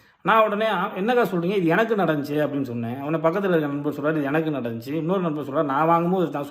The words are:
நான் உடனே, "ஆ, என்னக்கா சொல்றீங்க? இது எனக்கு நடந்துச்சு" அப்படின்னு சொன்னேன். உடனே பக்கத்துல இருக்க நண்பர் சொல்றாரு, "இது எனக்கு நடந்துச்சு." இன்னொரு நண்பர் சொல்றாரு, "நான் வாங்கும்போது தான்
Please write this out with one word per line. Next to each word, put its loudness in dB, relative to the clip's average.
நான் 4
உடனே, 0
"ஆ, -2
என்னக்கா 2
சொல்றீங்க? 0
இது 2
எனக்கு 2
நடந்துச்சு" 0
அப்படின்னு -2
சொன்னேன். -6
உடனே -2
பக்கத்துல 0
இருக்க 2
நண்பர் -2
சொல்றாரு, -2
"இது 0
எனக்கு 0
நடந்துச்சு." -4
இன்னொரு -2
நண்பர் -2
சொல்றாரு, -2
"நான் 2
வாங்கும்போது 2
தான் -6